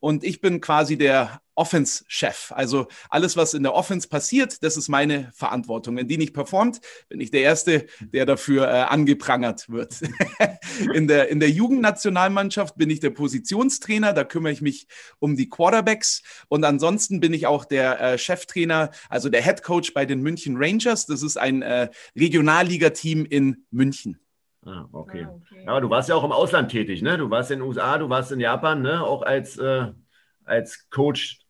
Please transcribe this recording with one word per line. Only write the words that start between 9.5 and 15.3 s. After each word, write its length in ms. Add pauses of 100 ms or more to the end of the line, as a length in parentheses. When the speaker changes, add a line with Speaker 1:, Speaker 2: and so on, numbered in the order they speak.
Speaker 1:
wird. 320 (440)
<laughs> 500
In 140
der, 200
in 120
der 100
Jugendnationalmannschaft 1300
bin 120
ich 120
der 100
Positionstrainer, 1000
da 120
kümmere 280
ich 100
mich 240 (320)
um 180